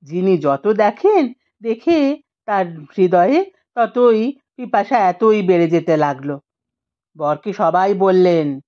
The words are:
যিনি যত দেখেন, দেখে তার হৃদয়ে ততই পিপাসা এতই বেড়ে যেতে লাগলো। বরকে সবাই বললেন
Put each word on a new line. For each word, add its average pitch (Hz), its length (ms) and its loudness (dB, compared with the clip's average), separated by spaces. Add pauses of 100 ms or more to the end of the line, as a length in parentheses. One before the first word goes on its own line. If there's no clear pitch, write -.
যিনি 180 360 -2
যত 143 300 -2
দেখেন, 220 640 0 (280)
দেখে 277 600 -2 (220)
তার 196 220 -2 (320)
হৃদয়ে 190 520 2 (240)
ততই 233 580 0 (240)
পিপাসা 220 420 -2
এতই 208 440 0
বেড়ে 175 280 2
যেতে 165 260 0
লাগলো। 143 440 -4 (800)
বরকে 151 340 -4
সবাই 185 420 0
বললেন 180 720 2